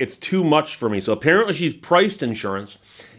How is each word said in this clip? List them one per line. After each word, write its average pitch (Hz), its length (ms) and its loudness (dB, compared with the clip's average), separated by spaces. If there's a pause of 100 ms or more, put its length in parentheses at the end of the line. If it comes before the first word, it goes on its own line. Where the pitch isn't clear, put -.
It's 127 160 -2
too 190 260 -2
much 151 320 2
for - 140 -2
me." 104 100 0
So 104 140 -2
apparently 180 420 2
she's 160 200 -2
priced 190 480 2
insurance, 104 560 -6 (400)